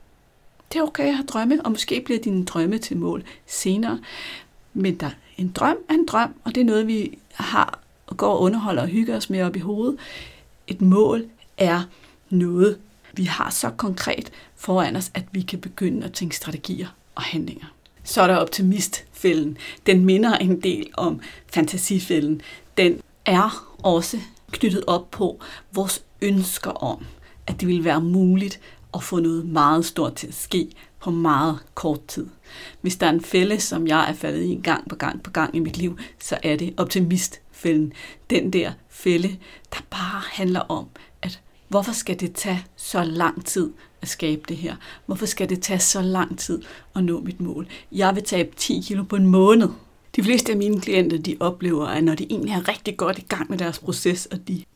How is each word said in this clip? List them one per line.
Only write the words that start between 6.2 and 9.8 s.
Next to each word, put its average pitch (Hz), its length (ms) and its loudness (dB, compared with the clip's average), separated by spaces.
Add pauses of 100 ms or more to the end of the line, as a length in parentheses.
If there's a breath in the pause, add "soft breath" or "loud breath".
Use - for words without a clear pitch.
og 226 120 -4
det 254 60 4
er 247 40 6
noget, 220 220 4
vi 220 300 -2 (160)
har, - 460 0 (380)
går 202 160 4
og - 80 4
underholder 196 400 2
og 175 60 0
hygger 226 300 0
os 208 120 -6
med 190 120 0
op 180 140 0
i 190 40 -4
hovedet. 214 380 -2 (720 loud breath)